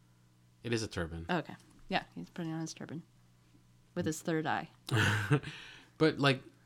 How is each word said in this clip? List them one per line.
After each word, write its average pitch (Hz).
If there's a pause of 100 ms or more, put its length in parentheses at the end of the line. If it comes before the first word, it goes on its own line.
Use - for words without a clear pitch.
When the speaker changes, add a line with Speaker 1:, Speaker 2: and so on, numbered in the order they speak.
(640)
Speaker 1:
It 117
is 113
a 101
turban. 82
Speaker 2:
Oh, 180
okay. - (340)
Yeah, 190 (120)
he's 175
putting 165
on 165
his 160
turban. 160 (920)
With 170
his 156
third 156
eye. 120 (200)
Speaker 1:
<laughs> 107
But, 156
like 135 (240)